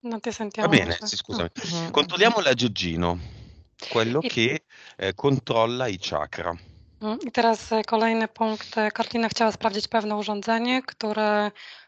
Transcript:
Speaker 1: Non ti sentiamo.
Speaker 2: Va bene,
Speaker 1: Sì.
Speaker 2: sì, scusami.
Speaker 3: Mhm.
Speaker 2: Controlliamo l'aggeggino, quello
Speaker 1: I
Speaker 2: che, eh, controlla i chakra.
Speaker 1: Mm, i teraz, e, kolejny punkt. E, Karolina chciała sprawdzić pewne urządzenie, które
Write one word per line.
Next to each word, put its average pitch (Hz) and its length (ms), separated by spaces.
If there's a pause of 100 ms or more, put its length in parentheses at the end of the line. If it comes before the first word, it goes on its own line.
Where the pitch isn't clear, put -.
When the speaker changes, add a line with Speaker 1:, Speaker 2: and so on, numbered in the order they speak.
Speaker 1:
Non 233 160
ti 226 120
sentiamo. 208 380
Speaker 2:
Va 160 80
bene, 85 240
Speaker 1:
Sì. 214 60
Speaker 2:
sì, - 80
scusami. 202 380
Speaker 3:
Mhm. 165 380
Speaker 2:
Controlliamo 196 480
l'aggeggino, 95 800 (680)
quello 117 320
Speaker 1:
I - 80
Speaker 2:
che, 131 340 (320)
eh, 95 200
controlla 123 720
i 98 120
chakra. 85 560 (480)
Speaker 1:
Mm, 214 220
i 233 60
teraz, 226 400
e, 220 120
kolejny 226 440
punkt. 220 500
E, 214 140
Karolina 226 380
chciała 220 220
sprawdzić 208 360
pewne 214 280
urządzenie, 226 680
które 214 680 (360)